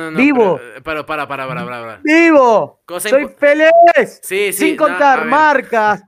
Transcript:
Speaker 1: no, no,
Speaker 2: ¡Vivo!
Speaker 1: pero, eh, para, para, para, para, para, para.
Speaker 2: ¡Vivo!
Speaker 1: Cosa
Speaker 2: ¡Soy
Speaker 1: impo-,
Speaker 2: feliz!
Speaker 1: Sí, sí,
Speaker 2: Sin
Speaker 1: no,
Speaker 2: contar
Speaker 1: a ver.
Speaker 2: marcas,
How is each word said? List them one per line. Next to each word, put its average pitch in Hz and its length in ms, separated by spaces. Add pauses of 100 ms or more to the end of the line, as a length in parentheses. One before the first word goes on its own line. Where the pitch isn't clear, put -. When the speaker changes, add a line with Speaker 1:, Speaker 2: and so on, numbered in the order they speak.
Speaker 1:
no, 160 80
no, 160 60
Speaker 2:
¡Vivo! 240 380
Speaker 1:
pero, 120 220
eh, - 20
para, 156 240
para, 151 240
para, 135 180
para, 123 200
para, 120 160
para. 110 200
Speaker 2:
¡Vivo! 294 840
Speaker 1:
Cosa 180 240
Speaker 2:
¡Soy 277 140
Speaker 1:
impo-, - 120
Speaker 2:
feliz! 311 840
Speaker 1:
Sí, 196 280
sí, - 40
Speaker 2:
Sin 302 220
Speaker 1:
no, 302 100
Speaker 2:
contar 277 320
Speaker 1:
a - 40
ver. 240 80
Speaker 2:
marcas, 240 760